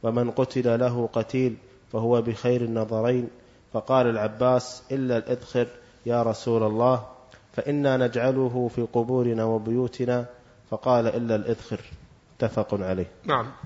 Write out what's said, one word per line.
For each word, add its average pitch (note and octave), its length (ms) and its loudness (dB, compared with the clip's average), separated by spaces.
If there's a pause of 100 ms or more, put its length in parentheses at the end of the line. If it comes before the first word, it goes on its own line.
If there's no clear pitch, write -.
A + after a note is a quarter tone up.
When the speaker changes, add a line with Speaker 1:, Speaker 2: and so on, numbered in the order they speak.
Speaker 1:
ومن A#2 280 0
قتل B2 480 0
له A#2+ 340 0
قتيل A#2 440 -2 (340)
فهو A#2 300 2
بخير A#2+ 400 0
النظرين." A2+ 680 0 (440)
فقال B2 340 2
العباس: A2+ 840 0
"إلا C3 260 0
الإذخر A#2+ 500 -2 (380)
يا A#2 180 2
رسول A2+ 400 0
الله، A2 440 2 (460)
فإنا C#3+ 440 0
نجعله B2 800 0
في A#2+ 60 -2
قبورنا A#2+ 640 0
وبيوتنا." A#2+ 840 0 (460)
فقال: A#2 360 2
"إلا A2+ 280 0
الإذخر." G#2+ 460 -4 (540)
متفق A2 380 -2
عليه. F#2 380 -4 (120)
Speaker 2:
نعم. B2+ 280 -2 (140)